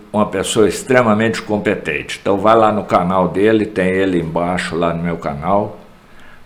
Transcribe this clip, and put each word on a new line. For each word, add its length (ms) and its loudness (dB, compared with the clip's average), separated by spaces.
uma 140 0
pessoa 420 0
extremamente 720 0
competente. 800 -4
Então 160 0
vai 180 4
lá 140 4
no 140 -2
canal 440 2
dele, 380 2
tem 220 -2
ele 320 0
embaixo 560 -4
lá 180 0
no 80 -6
meu 140 -2
canal. 640 -4